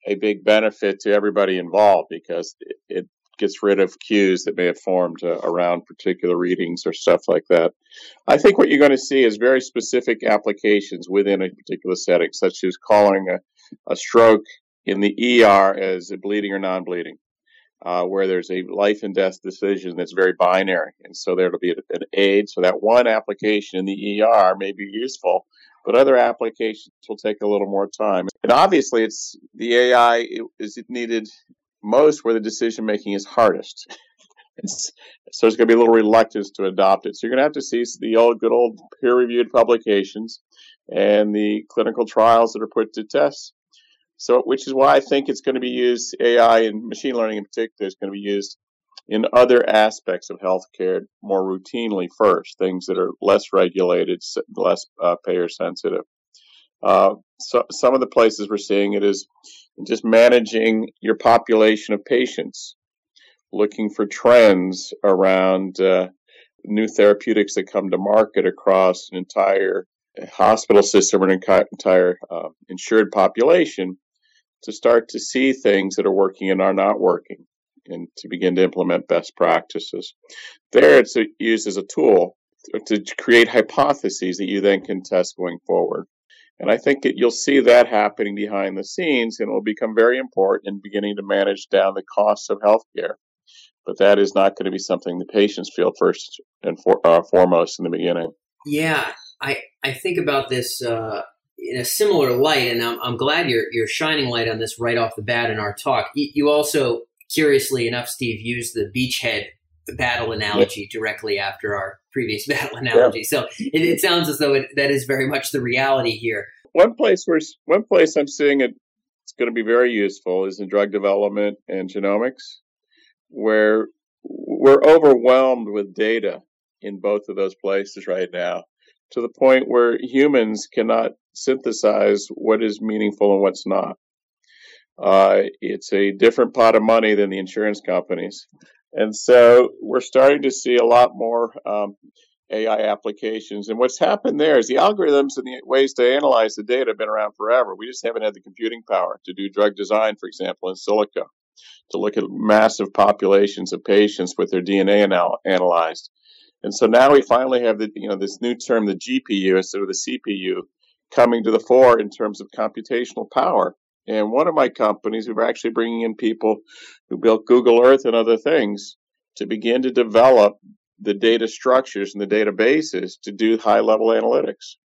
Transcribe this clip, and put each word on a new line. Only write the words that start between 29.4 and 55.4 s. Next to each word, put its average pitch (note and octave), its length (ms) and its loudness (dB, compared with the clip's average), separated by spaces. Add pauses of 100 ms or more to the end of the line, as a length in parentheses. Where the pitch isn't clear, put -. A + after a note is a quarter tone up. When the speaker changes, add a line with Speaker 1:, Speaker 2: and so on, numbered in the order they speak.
Speaker 1:
the A#2 220 -4
A B2 180 4
I A#2 320 4 (320)
is G#2+ 300 -14
needed A#2 400 -6 (540)
most C#3+ 420 2
where A2+ 100 0
the A2+ 60 -2
decision A2 460 -6
making G#2 260 -6
is G2 140 -6
hardest. - 600 0
<laughs> - 200 -20 (560)
It's, - 300 -10 (400)
so - 140 0
there's A2 100 2
gonna A#2 120 2
be A#2 60 6
a A#2 40 4
little A#2 160 6
reluctance G#2+ 580 2
to G2+ 120 -8
adopt F#2+ 420 0
it. - 100 -10
So - 100 -10
you're A#2+ 80 -4
gonna C3 100 2
have D3+ 80 -2
to C#3+ 100 -8
see A#2+ 220 -4 (160)
the A2+ 160 -2
old, A#2 240 4
good A2+ 120 0
old A#2 260 0 (220)
peer-reviewed B2 520 0
publications A2 880 0 (520)
and G#2 420 2
the G#2 360 -2
clinical A#2 340 -2
trials A2+ 480 2
that G#2+ 100 -8
are A2 60 -8
put A2 260 -4
to A2 100 -10
test. C#3+ 500 -4 (640)
So, B2 240 0
which C3+ 240 -4
is C3+ 80 -8
why C3+ 220 4
I C#3 40 4
think C#3 300 -4
it's C3 100 -6
gonna C3 200 -4
be B2 100 -6
used, B2 500 -2
A A#2+ 180 2
I A#2 260 6
and G#2+ 220 -6
machine A#2+ 280 -8
learning A2 240 -4
in G2+ 60 -10
particular A2 440 -8
is F#2+ 100 -12
gonna G2 140 -10
be G2+ 80 -12
used G2+ 380 -8 (500)
in G#2+ 240 -2
other B2 340 4
aspects G#2+ 600 -2
of F#2 120 -16
healthcare F#2 600 -4 (200)
more G2 200 -2
routinely F#2+ 680 -6 (100)
first, F#2 400 0
things F#2 280 -4
that F#2 120 -4
are F#2+ 140 -4 (100)
less G3 220 2 (100)
regulated, F2+ 640 0
s-, - 180 -14 (180)
less, F#2 300 -2 (180)
uh, F2 220 0
payer F2 240 -2